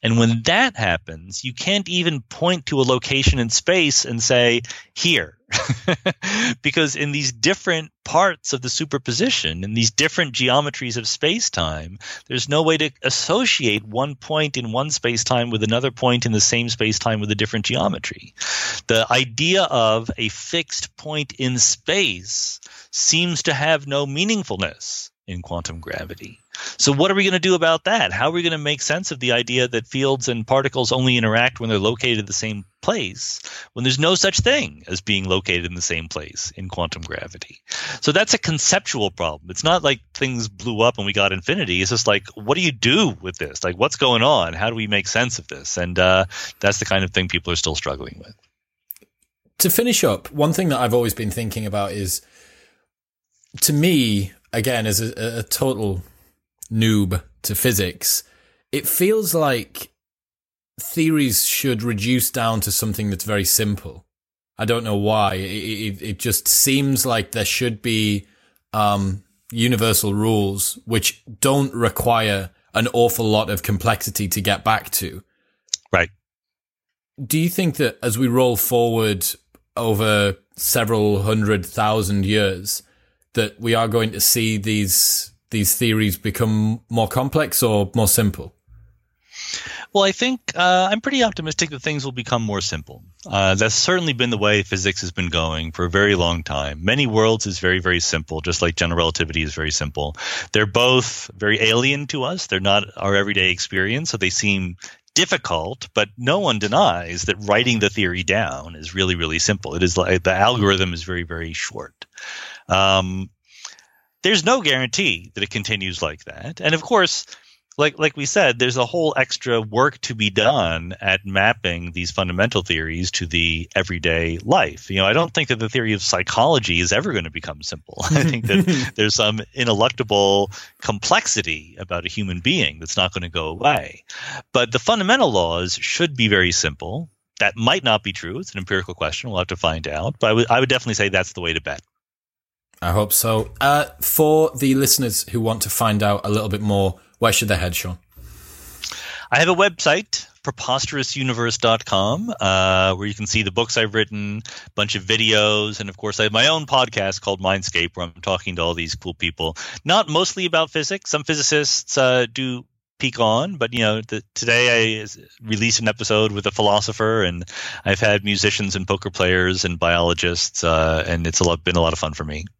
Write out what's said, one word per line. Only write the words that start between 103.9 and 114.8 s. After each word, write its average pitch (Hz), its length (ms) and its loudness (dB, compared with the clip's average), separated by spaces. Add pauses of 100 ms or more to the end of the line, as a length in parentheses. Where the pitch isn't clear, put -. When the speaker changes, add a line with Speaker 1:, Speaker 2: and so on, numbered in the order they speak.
Speaker 1:
so - 60 -4
they 92 140 0
seem 92 460 -2 (380)
difficult, 95 800 -2
but 104 240 0
no 135 220 2
one 135 180 0
denies 101 640 0
that 95 180 0
writing 110 380 2
the 104 100 4
theory 92 340 -2
down 85 540 -2
is 78 180 -14
really, 92 200 2
really 82 240 -2
simple. - 360 -2
It 85 80 0
is 87 140 2
like, 90 260 2
the 92 120 2
algorithm 98 580 2
is 82 120 -10
very, 90 180 -6
very 82 320 -10
short. - 520 -10 (640)
Um, 95 640 2 (920)
there's 185 220 2
no 240 160 4
guarantee 131 720 -2